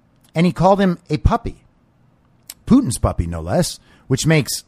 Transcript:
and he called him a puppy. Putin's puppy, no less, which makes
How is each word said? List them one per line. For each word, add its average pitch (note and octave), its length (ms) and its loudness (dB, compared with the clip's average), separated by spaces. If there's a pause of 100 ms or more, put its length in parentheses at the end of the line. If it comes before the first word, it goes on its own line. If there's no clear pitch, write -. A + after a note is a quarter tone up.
(360)
and E3 100 2
he F3+ 60 2
called F#3+ 300 2
him F3+ 180 0 (100)
a A#2 80 -2
puppy. - 460 -2 (1040)
Putin's A3 320 2
puppy, F2+ 280 -4
no E2+ 140 -8
less, F#2+ 400 -4 (280)
which C3 200 -2
makes D#3 400 0